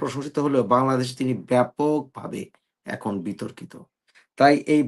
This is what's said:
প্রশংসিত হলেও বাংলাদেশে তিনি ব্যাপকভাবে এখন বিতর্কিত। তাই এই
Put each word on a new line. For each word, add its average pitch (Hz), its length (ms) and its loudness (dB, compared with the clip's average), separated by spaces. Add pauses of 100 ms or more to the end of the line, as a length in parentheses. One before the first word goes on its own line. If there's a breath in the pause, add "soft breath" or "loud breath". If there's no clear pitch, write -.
প্রশংসিত 143 380 -4
হলেও 139 240 2 (120)
বাংলাদেশে 127 400 0
তিনি 127 180 -2
ব্যাপকভাবে 135 1080 -2 (440)
এখন - 280 -8 (120)
বিতর্কিত। - 480 -12 (640 soft breath)
তাই 143 180 6 (180)
এই 147 140 4